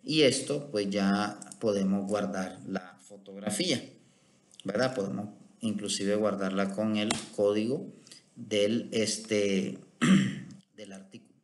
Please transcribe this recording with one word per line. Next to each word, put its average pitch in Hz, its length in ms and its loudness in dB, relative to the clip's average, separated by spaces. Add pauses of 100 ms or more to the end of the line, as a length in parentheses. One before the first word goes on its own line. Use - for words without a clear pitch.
y 156 180 4
esto 143 480 2
pues 101 180 0
ya 101 500 2 (200)
podemos 98 500 2
guardar 98 580 -2
la 92 300 -8 (100)
fotografía, 101 800 -4 (800)
¿verdad? 113 300 0
Podemos 98 340 -4 (320)
inclusive 101 560 -2
guardarla 98 540 0
con 107 260 0
el 107 140 0 (260)
código 107 500 2 (480)
del, 107 580 0
este, 101 840 0 (220)
<clears throat> - 760 2
del 98 160 -16
artículo. 98 400 -20 (120)